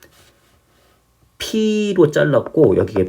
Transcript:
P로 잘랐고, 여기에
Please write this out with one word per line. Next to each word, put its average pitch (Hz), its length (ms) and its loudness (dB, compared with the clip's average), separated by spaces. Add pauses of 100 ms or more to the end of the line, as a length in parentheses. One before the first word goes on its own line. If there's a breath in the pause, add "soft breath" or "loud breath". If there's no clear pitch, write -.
(1400 soft breath)
P로 208 720 0
잘랐고, 135 640 0
여기에 92 320 -2